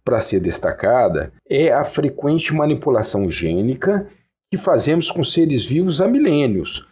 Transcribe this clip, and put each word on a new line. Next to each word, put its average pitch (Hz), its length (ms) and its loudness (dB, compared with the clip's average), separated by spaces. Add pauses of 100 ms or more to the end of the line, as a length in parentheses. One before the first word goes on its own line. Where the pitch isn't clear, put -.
para 110 160 0
ser 98 200 0
destacada 98 960 0 (160)
é 151 220 2
a 143 120 2
frequente 147 680 -2
manipulação 131 760 0
gênica 120 800 -2 (440)
que 190 60 -2
fazemos 156 520 0
com 165 140 -2
seres 139 420 0
vivos 151 340 0
há 190 80 2
milênios. 147 840 0